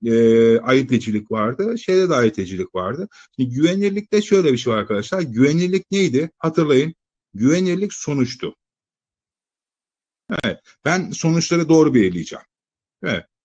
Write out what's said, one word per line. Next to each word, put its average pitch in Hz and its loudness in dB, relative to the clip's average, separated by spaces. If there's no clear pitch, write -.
e, 113 4
ayırt 127 0
edicilik 107 -2
vardı, 127 -4
şeyde 185 0
de 165 0
ayırt 117 2
edicilik 92 -8
vardı. 117 -6
Şimdi 123 -4
güvenirlikte 196 0
şöyle 185 2
bir 120 0
şey 117 -4
var 110 0
arkadaşlar. 104 -4
Güvenirlik 160 0
neydi? 165 0
Hatırlayın. 160 0
Güvenirlik 175 0
sonuçtu. - -6
Evet, 98 -6
ben 175 -2
sonuçları 165 -2
doğru 156 6
belirleyeceğim. 90 0
Evet, 90 -4